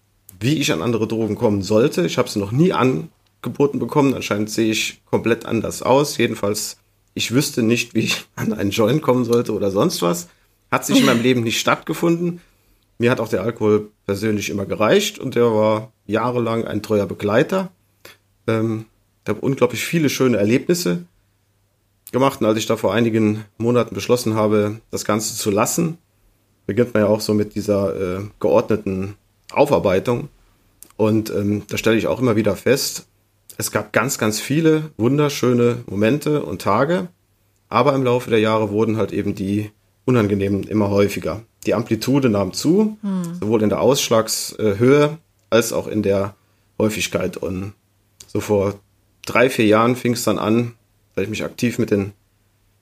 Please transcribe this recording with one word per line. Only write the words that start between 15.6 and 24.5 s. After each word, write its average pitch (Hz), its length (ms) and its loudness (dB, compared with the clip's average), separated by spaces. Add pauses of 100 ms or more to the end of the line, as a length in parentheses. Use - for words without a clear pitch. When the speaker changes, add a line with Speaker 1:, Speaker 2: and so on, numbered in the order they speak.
Speaker 1:
jahrelang 113 600 -2
ein 107 160 -4
treuer 104 220 0
Begleiter. 135 680 0 (760)
Ähm, 110 400 -2 (380)
ich - 40 -6
hab 104 140 -4
unglaublich 127 420 0
viele 160 240 0
schöne 127 300 2
Erlebnisse 175 640 0 (1080)
gemacht. 131 280 0
Und 113 60 0
als 110 120 2
ich 107 80 -4
da 117 100 0
vor 98 180 -2
einigen 110 500 0 (140)
Monaten 117 360 0
beschlossen 110 400 0
habe, 107 460 0 (100)